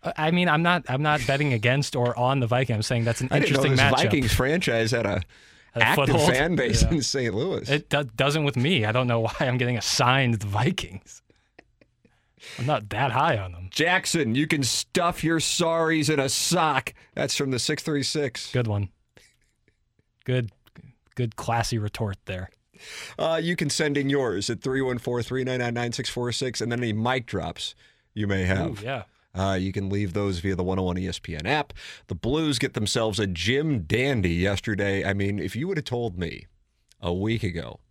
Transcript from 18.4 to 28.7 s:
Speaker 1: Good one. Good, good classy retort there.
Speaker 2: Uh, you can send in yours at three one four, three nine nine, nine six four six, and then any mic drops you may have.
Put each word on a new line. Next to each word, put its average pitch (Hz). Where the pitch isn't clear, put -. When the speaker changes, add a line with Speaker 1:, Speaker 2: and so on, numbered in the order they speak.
Speaker 1:
Good 123
one. 101
Good, 127
good 120
classy 117
retort 104
there. 92
Speaker 2:
Uh, 160
you 170
can 156
send 147
in 139
yours 120
at 117
three 135
one 123
four, 120
three 127
nine 127
nine, 120
nine 120
six -
four 123
six, 123
and 113
then 120
any 117
mic 117
drops -
you 107
may 98
have. 95